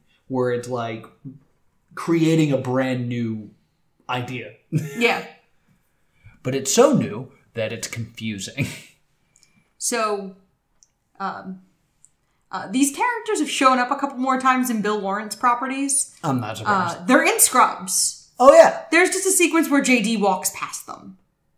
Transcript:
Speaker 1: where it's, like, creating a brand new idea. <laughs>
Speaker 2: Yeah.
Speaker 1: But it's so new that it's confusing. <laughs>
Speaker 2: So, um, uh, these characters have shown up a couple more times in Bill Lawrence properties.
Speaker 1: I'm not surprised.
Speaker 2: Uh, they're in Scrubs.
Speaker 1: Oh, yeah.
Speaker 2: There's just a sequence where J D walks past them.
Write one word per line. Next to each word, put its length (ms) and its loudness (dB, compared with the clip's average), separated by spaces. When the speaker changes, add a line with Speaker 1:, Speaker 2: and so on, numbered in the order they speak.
Speaker 1:
where 240 -2
it's, 180 -4
like, 360 -8
creating 580 2
a 40 2
brand 520 -2
new 420 -6
idea. 440 -8
<laughs> 260 -4
Speaker 2:
Yeah. 280 -2
Speaker 1:
But 120 -4
it's 180 -4
so 200 6
new 380 -4
that 180 -6
it's 140 -10
confusing. 840 -8
<laughs> 60 -14
Speaker 2:
So, 580 -4
um, 420 -10
uh, 200 -10
these 240 0
characters 440 -4
have 120 -4
shown 260 2
up 140 -2
a 60 -2
couple 200 -6
more 220 -2
times 320 0
in 100 -2
Bill 160 -2
Lawrence 380 -6
properties. 880 -2
Speaker 1:
I'm 160 0
not 180 -6
surprised. 400 -2
Speaker 2:
Uh, 80 -16
they're 180 4
in 160 2
Scrubs. 1000 0
Speaker 1:
Oh, 120 10
yeah. 380 8
Speaker 2:
There's 220 4
just 160 -4
a 40 2
sequence 380 2
where 120 4
J 200 4
D 160 0
walks 380 0
past 320 -12
them. 320 -18